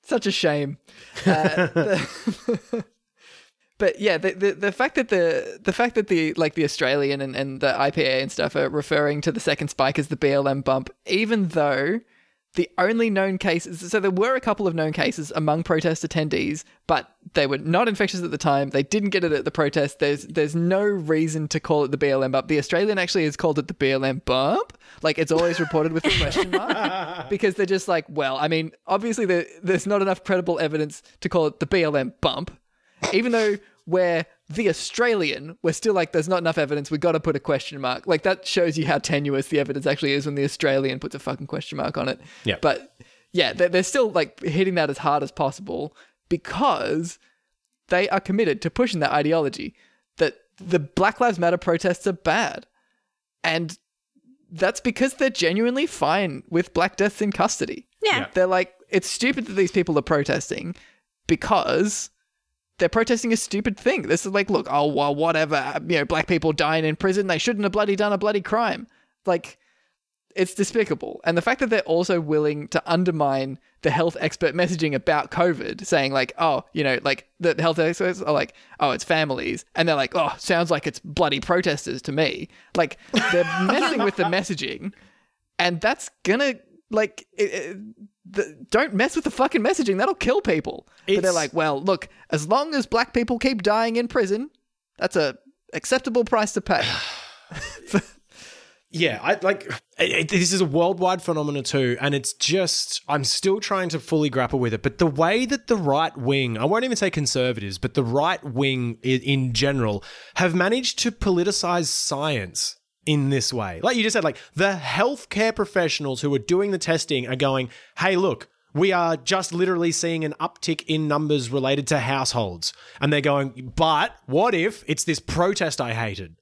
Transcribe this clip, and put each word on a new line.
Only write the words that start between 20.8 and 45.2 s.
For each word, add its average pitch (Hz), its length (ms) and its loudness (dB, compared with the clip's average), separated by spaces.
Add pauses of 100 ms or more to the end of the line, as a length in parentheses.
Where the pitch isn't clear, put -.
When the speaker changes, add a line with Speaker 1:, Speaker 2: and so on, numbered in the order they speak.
Speaker 1:
reason 160 640 0
to 156 120 -4
call 151 240 0
it 135 60 -2
the 139 80 -10
B 147 120 0
L 135 140 2
M 131 80 -2
bump. - 180 -2
The 151 100 2
Australian 190 400 0
actually 175 260 0
has 147 100 -2
called 156 220 0
it 143 100 -4
the 185 60 -10
B 135 160 0
L 135 160 0
M 135 180 -2
bump. 143 540 0 (240)
Like, 156 160 0
it's 160 140 0
always 170 280 2
reported 160 340 0
with 160 120 -2
a 392 140 2
question 180 320 0
mark 180 760 -4
Speaker 2:
<laughs> - 20 -16
Speaker 1:
because 196 260 0
they're 202 100 0
just 185 220 -2
like, 170 200 0
"Well, 139 300 -2
I 151 100 0
mean, 160 240 0 (140)
obviously 208 400 0
there, 175 220 2 (160)
there's 185 240 0
not 202 160 2
enough 190 200 0
credible 180 360 0
evidence 151 420 -2 (200)
to 175 80 -4
call 160 180 2
it - 120 -4
the 156 60 0
B 185 160 2
L 151 160 2
M 131 240 -2
bump," - 340 -4 (560)
even 233 200 2
though 214 240 2 (320)
we're 170 400 2 (220)
the 196 200 0
Australian, 165 920 -2
we're 160 100 2
still 214 200 0
like, 175 180 2
"There's 165 160 0
not 180 120 2
enough 165 180 0
evidence, 147 340 -2
we 156 60 0
gotta 160 220 2
put 147 160 0
a 135 40 -2
question 143 400 -2
mark." 127 280 -4
Like, 160 160 2
that 190 220 0
shows 165 320 2
you 151 80 0
how 143 120 2
tenuous 143 500 0
the 147 120 0
evidence 135 260 -2
actually 143 280 0
is 143 120 0
when 143 100 -4
The 139 80 0
Australian 135 560 0
puts 147 160 -10
a 135 40 -10
fucking 139 280 -8
question 147 300 -8
mark 147 200 -4
on 135 120 -2
it. - 100 -6 (240)
Speaker 2:
Yeah. 107 180 -2
Speaker 1:
But, - 320 0 (380)
yeah, 175 220 0
they're, 180 160 2
they're 185 140 2
still, 240 280 0
like, 160 300 -2
hitting 180 340 0
that 156 140 2
as 135 100 -4
hard 147 240 0